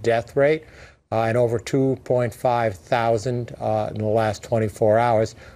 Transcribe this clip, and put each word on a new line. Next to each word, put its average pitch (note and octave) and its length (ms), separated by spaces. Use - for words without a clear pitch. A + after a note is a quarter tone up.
death A2+ 320
rate, D3+ 260
uh, A2 120
and A2+ 140
over A#2+ 220
two C3+ 460
point B2 280
five A#2 440
thousand, A#2 840
uh, A2 320
in - 80
the G#2+ 80
last G#2+ 380
twenty-four A2 560
hours, A2+ 340